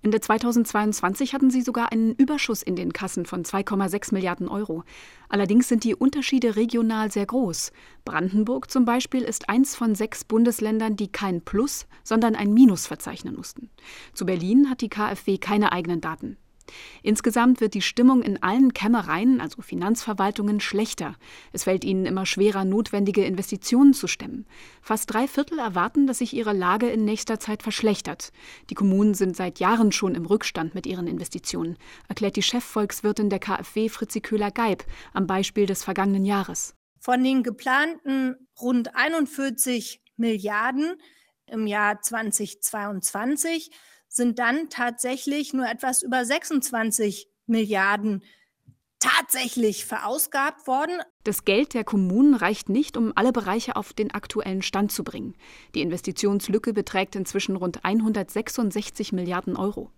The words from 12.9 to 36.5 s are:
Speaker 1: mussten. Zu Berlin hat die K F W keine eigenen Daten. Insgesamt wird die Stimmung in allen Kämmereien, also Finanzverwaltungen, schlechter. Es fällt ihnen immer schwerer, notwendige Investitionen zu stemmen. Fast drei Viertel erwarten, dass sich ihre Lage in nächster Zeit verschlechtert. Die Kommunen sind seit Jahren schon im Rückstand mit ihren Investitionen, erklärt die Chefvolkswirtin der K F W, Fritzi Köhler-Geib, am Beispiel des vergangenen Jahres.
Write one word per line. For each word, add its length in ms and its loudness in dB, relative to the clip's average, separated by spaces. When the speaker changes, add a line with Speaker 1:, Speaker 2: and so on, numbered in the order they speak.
Speaker 1:
mussten. 360 -16
Zu 120 -6
Berlin 460 4
hat 120 -2
die 60 -2
K 220 -2
F 160 -6
W 120 2
keine 340 2
eigenen 280 -2
Daten. 360 -8
Insgesamt 600 4
wird 100 2
die 80 -2
Stimmung 400 6
in 220 -2
allen 320 4
Kämmereien, 680 2
also 220 -8
Finanzverwaltungen, 1000 -2
schlechter. 560 -4
Es 100 -8
fällt 180 0
ihnen 220 0
immer 220 -2
schwerer, 400 2
notwendige 580 2
Investitionen 720 6
zu 120 -4
stemmen. 380 -6
Fast 280 -2
drei 160 0
Viertel 340 -2
erwarten, 460 2
dass 120 0
sich 160 -4
ihre 180 -2
Lage 380 2
in 160 0
nächster 340 -2
Zeit 220 -6
verschlechtert. 680 -2
Die 60 -8
Kommunen 400 4
sind 200 0
seit 260 -6
Jahren 320 4
schon 220 0
im 120 -6
Rückstand 480 -2
mit 120 -8
ihren 200 -6
Investitionen, 720 -6
erklärt 300 -4
die 60 0
Chefvolkswirtin 880 -2
der 80 -2
K 180 -4
F 180 -10
W, 140 0
Fritzi 320 -6
Köhler-Geib, 640 -2
am 120 0
Beispiel 380 0
des 200 -4
vergangenen 420 0
Jahres. 480 -4